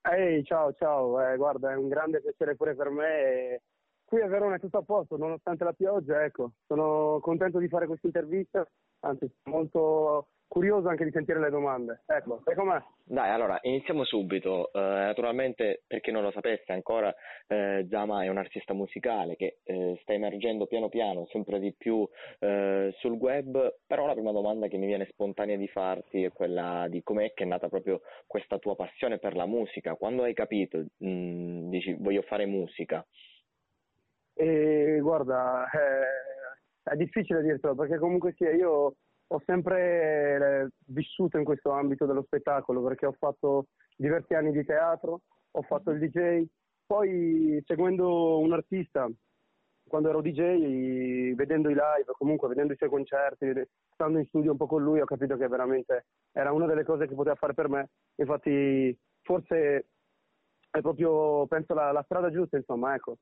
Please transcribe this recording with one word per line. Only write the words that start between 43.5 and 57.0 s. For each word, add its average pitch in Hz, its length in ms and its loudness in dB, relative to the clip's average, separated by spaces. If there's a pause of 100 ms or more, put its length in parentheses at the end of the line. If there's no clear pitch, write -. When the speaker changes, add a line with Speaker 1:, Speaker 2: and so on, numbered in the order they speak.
Speaker 1:
diversi 160 380 0
anni 156 180 2
di 143 140 0
teatro, 165 560 0 (300)
ho 156 100 -4
fatto 156 300 -2
il 151 80 0
D 156 100 0
J, 170 360 2 (400)
poi 165 800 2
seguendo 170 760 2
un 160 120 4
artista, 160 580 -2 (800)
quando 156 220 2
ero 156 100 2
D 151 120 -2
J, 131 1040 0
vedendo 151 340 2
i 147 60 4
live, 147 360 2
comunque 143 380 0
vedendo 143 240 0
i - 20 -8
suoi 143 140 0
concerti, 139 640 0 (400)
stando 160 240 0
in 151 80 2
studio 156 260 2
un 139 60 0
po' 147 100 -2
con 156 160 2
lui, 156 160 4
ho 139 60 2
capito 135 320 -2
che 127 100 0
veramente 127 600 0 (260)
era 143 180 0
una 160 140 2
delle 156 180 2
cose 151 240 0